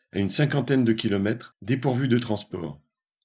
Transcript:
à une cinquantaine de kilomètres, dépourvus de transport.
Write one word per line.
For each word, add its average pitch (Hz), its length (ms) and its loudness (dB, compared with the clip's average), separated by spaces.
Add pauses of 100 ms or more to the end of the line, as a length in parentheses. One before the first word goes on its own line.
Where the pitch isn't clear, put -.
(140)
à - 60 -4
une 98 100 0
cinquantaine 135 540 2
de 117 100 4
kilomètres, 104 680 -2
dépourvus 127 460 0
de 123 100 4
transport. 90 640 -6 (440)